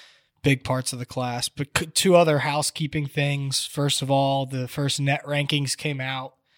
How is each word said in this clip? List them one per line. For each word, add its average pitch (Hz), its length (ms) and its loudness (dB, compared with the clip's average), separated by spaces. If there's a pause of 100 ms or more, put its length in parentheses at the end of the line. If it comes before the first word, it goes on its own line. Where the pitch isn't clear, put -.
(420)
big 135 200 2
parts 127 300 -2
of 127 60 -10
the 120 80 -8
class. 123 420 -4
But 139 280 -6
c-, 170 100 -2
two 180 280 4
other 160 240 8
housekeeping 147 680 -2
things. 139 600 -2
First 143 360 -2
of 135 80 -4
all, 135 360 2
the 131 220 -6
first 143 320 -2
net 139 240 0
rankings 143 520 0
came 143 240 -6
out. 131 340 -6 (240)